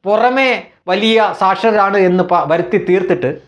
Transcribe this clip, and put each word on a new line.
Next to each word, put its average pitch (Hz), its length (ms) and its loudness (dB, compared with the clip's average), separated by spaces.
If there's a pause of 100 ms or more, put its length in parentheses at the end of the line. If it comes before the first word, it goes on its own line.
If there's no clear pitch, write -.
പുറമേ 247 440 2 (400)
വലിയ 220 280 0 (220)
സാക്ഷരരാണ് 196 680 0
എന്ന് 180 240 2
പ-, 170 200 2
വരുത്തി 175 280 -2 (100)
തീർത്തിട്ട് 180 400 0 (180)